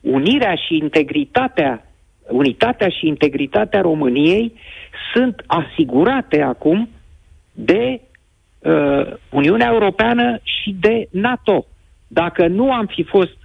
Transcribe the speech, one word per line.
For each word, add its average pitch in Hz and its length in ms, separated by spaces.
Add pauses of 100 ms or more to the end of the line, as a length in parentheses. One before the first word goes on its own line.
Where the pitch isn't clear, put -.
unirea 185 540
și - 200
integritatea, 147 1080 (420)
unitatea 143 640
și - 180
integritatea 151 720
României 160 720 (600)
sunt 247 340
asigurate - 960
acum 160 480 (640)
de, 226 500 (580)
uh, 143 540 (160)
Uniunea 196 420
Europeană 226 720
și - 360
de 220 320
nato. 208 540 (420)
Dacă 170 400
nu 226 240
am 233 140
fi - 180
fost 185 420